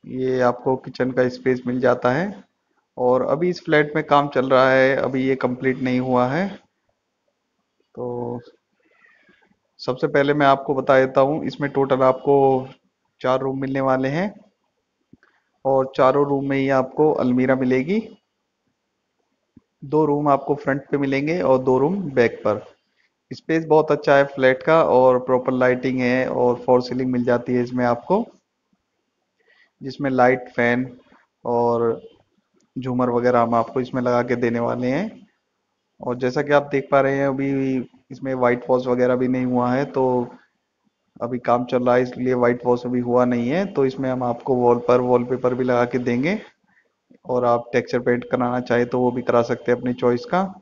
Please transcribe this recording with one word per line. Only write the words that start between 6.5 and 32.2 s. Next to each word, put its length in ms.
तो 460
सबसे 260
पहले 280
मैं 120
आपको 280
बता 240
देता 220
हूँ, 260
इसमें 240
टोटल 320
आपको 640
चार 200
रूम 200
मिलने 220
वाले 260
हैं 240
और 320
चारों 300
रूम 220
में 100
ही 120
आपको 440
अलमीरा 420
मिलेगी। 440
दो 200
रूम 220
आपको 280
फ्रंट 340
पे 80
मिलेंगे 440
और 180
दो 180
रूम 220
बैक 320
पर। 200
स्पेस 360
बहुत 260
अच्छा 240
है 100
फ्लैट 360
का 220
और 360
प्रॉपर 340
लाइटिंग 460
है 280
और 380
फॉल 160
सीलिंग 300
मिल 120
जाती 300
है 80
इसमें 240
आपको, 380
जिसमें 300
light, 380
fan 380
और 560